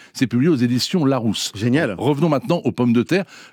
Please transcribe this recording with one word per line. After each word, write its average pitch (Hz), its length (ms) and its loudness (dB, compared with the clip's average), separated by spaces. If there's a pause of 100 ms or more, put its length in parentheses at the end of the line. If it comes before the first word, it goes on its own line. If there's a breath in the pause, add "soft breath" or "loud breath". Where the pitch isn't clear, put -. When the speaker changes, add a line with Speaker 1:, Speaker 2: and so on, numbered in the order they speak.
(140 loud breath)
Speaker 1:
C'est 131 140 -2
publié 123 220 0
aux 165 60 4
éditions 123 500 0
Larousse. 117 500 -2
Speaker 2:
Génial. 120 420 0
Speaker 1:
Revenons 143 320 0
maintenant 143 360 0
aux 120 80 0
pommes 123 200 2
de 117 100 4
terre. 185 200 0 (300 loud breath)